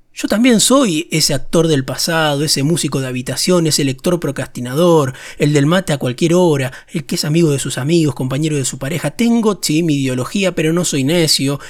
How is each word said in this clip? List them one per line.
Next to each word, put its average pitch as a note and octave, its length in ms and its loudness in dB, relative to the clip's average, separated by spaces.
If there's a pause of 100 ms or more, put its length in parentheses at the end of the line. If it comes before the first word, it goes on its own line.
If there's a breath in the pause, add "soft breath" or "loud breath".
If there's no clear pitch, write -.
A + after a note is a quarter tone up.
(140)
Yo - 160 -6
también A3+ 320 4
soy A3+ 500 2
ese D#3 220 0
actor D#3+ 340 0
del C#3+ 160 2
pasado, D3+ 600 -2
ese C#3+ 180 0
músico D3 380 -2
de C3 60 -4
habitación, C#3 600 -2
ese D3 160 0
lector F3 380 0
procrastinador, C3+ 920 0 (240 loud breath)
el D3 140 2
del C#3+ 140 4
mate F3 260 0
a C#3 60 -2
cualquier D#3 380 0
hora, D3 360 2 (220 loud breath)
el D#3 100 -6
que - 120 -6
es - 100 -4
amigo D#3 260 2
de C#3 80 -2
sus - 180 -6
amigos, D3+ 380 0
compañero C#3 400 -2
de C#3 80 -2
su C3 140 -6
pareja. C#3+ 340 -4
Tengo, A#3 500 0
sí, D#3 220 0
mi D#3 120 0
ideología, C3+ 600 -2
pero D#3+ 160 0
no F3 140 0
soy C#3 180 -2
necio, C#3+ 560 0 (100)